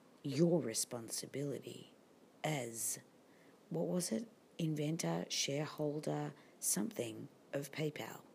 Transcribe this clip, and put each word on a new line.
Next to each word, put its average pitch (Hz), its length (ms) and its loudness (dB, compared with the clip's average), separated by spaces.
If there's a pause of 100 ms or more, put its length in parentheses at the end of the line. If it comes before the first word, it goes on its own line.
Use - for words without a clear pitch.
(220)
your 156 380 6
responsibility 120 1300 -4 (540)
as, 120 540 -2 (720)
what 170 160 2
was 175 260 2
it? 220 140 0 (320)
Inventor, 165 720 2
shareholder, 147 1000 0 (280)
something 120 680 0 (260)
of 143 180 -4
PayPal. 147 480 -4 (140)